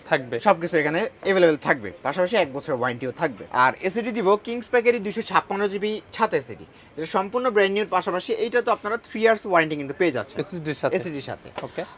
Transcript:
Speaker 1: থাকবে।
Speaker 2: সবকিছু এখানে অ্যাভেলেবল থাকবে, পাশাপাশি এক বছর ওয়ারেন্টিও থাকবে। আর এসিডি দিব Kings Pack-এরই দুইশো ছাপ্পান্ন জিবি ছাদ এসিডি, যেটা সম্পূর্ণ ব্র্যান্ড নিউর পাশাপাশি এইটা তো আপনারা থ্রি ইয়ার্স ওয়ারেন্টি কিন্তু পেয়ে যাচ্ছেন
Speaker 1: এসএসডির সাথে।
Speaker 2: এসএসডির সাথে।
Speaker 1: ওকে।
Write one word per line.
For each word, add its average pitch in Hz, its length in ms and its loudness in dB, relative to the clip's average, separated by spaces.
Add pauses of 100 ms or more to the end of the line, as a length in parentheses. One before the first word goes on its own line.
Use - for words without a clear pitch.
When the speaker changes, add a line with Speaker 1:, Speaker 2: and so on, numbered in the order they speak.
Speaker 1:
থাকবে। 127 300 0
Speaker 2:
সবকিছু 175 380 2
এখানে 156 320 0 (140)
অ্যাভেলেবল 175 340 6 (100)
থাকবে, 110 240 0 (120)
পাশাপাশি 180 320 0
এক 160 180 2
বছর 139 200 -6
ওয়ারেন্টিও 120 380 -2
থাকবে। 139 400 -4
আর 127 300 6
এসিডি 214 300 -2
দিব 208 160 0 (180)
Kings 233 280 -8
Pack-এরই 240 260 4
দুইশো 208 220 -4
ছাপ্পান্ন 196 460 0
জিবি 202 340 -4 (120)
ছাদ 220 200 0
এসিডি, 117 320 -6 (300)
যেটা 160 220 -6
সম্পূর্ণ 202 320 -2
ব্র্যান্ড 196 240 4
নিউর 208 160 0
পাশাপাশি 180 440 -2
এইটা 233 280 0
তো 240 100 0
আপনারা 214 260 -2
থ্রি - 240 -10
ইয়ার্স 220 240 4
ওয়ারেন্টি 160 300 4
কিন্তু 143 220 -6
পেয়ে 175 140 2
যাচ্ছেন 120 280 -4
Speaker 1:
এসএসডির 156 340 -6
সাথে। 139 220 -2
Speaker 2:
এসএসডির 147 260 -4
সাথে। 127 440 -12
Speaker 1:
ওকে। 160 180 -10 (140)